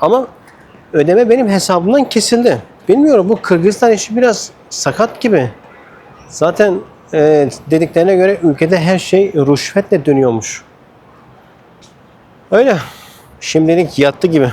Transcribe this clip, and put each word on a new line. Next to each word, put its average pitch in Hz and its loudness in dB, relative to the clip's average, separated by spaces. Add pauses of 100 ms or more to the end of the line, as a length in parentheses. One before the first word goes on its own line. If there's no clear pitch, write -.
Ama 233 0 (680)
ödeme 180 2
benim 240 2
hesabımdan 196 0
kesildi. 233 0 (280)
Bilmiyorum, 240 2
bu 226 -2
Kırgızistan 196 2
işi 214 -4
biraz 240 -2 (180)
sakat - -6
gibi. 160 0 (800)
Zaten, 175 -2 (340)
e, 151 2 (220)
dediklerine 165 0
göre 185 2
ülkede 160 0
her 175 0
şey 190 0
rüşvetle 147 -2
dönüyormuş. 131 -2 (1900)
Öyle. 220 2 (600)
Şimdilik 160 0
yattı 143 0
gibi. 143 0